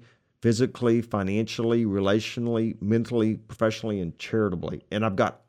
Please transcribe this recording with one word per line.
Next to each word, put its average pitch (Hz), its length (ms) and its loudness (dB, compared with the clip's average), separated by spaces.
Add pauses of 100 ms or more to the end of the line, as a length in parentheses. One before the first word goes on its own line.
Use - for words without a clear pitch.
(420)
physically, 117 600 2
financially, 110 840 0
relationally, 110 960 0
mentally, 110 540 2
professionally, 110 640 -2
and 85 180 -6
charitably. 90 720 -2
And 107 140 0
I've 98 120 -2
got 110 320 0